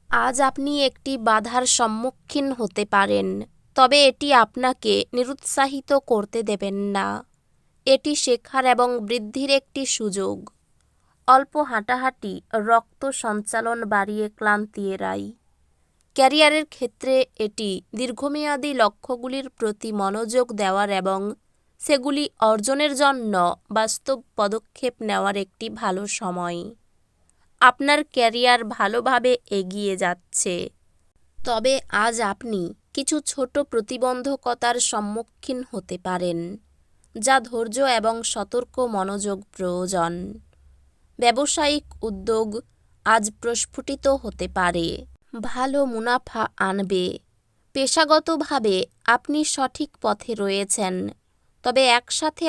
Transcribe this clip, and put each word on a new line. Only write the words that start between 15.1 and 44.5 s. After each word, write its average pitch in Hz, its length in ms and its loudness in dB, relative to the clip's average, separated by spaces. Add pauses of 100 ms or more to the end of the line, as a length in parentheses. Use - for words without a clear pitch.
ক্যারিয়ারের 302 500 6
ক্ষেত্রে 254 500 -4 (220)
এটি 214 320 -4 (260)
দীর্ঘমেয়াদী 285 800 -4
লক্ষ্যগুলির 254 760 -2
প্রতি 220 420 -6
মনোযোগ 214 640 0
দেওয়ার 202 380 0
এবং 190 280 0 (640)
সেগুলি 285 420 2 (160)
অর্জনের 262 560 2
জন্য 254 380 2 (380)
বাস্তব 220 460 -2 (180)
পদক্ষেপ 220 680 -4
নেওয়ার 202 360 0
একটি 202 320 -8
ভালো 208 380 -4
সময়। 180 520 -4 (1040)
আপনার 277 380 6 (120)
ক্যারিয়ার 240 580 4
ভালোভাবে 240 640 0 (200)
এগিয়ে 196 460 -2
যাচ্ছে। 180 580 -2 (840)
তবে 240 340 0 (300)
আজ 233 120 0 (160)
আপনি 208 300 -4 (320)
কিছু 277 220 -2 (160)
ছোট 254 220 -4 (160)
প্রতিবন্ধকতার 247 1080 -2 (120)
সম্মুখীন 220 680 -6 (100)
হতে 180 360 -10
পারেন, 180 340 -2 (760)
যা 254 240 2
ধৈর্য 233 380 -6 (220)
এবং 226 240 0
সতর্ক 240 520 -4 (200)
মনোযোগ 196 420 -4 (140)
প্রয়োজন। 180 600 -2 (1080)
ব্যবসায়িক 285 640 2 (160)
উদ্যোগ 220 460 -2 (580)
আজ 220 180 4 (160)
প্রস্ফুটিত - 640 -6 (160)
হতে 190 340 -8